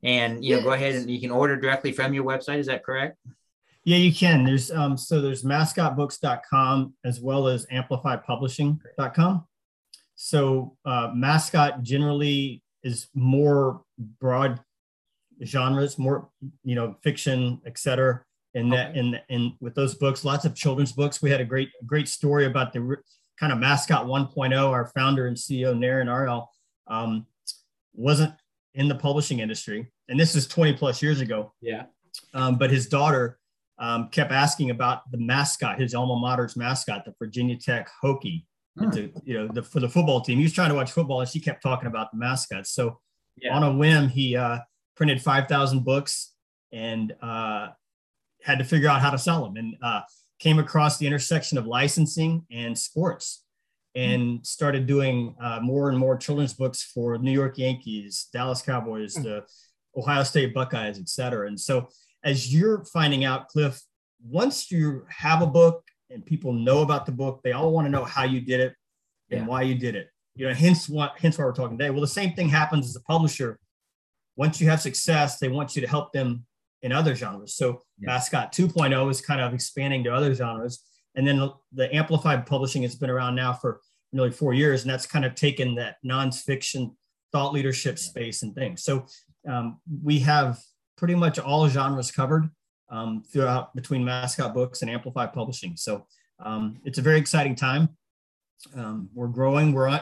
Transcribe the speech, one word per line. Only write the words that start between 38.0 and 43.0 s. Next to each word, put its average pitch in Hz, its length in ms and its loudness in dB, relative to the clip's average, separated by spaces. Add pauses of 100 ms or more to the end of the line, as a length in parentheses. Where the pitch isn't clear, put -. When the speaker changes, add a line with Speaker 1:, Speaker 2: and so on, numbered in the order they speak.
Speaker 2:
Hokie. 131 420 -2 (320)
Speaker 1:
Hmm. 208 100 -2
Speaker 2:
It's - 100 0
a, 104 140 -6 (140)
you 131 120 -6
know, 107 100 -4
the, 110 160 -6
for - 180 -2
the 123 80 0
football 151 320 2
team. 123 160 0
He 147 60 4
was 160 100 2
trying 175 160 2
to 147 60 2
watch 131 160 -2
football, 135 300 0
and 123 80 -4
she 160 100 -6
kept 151 240 -6
talking 127 240 -2
about 110 240 -6
the 110 60 -8
mascot. 117 500 -6
So 120 320 -4 (380)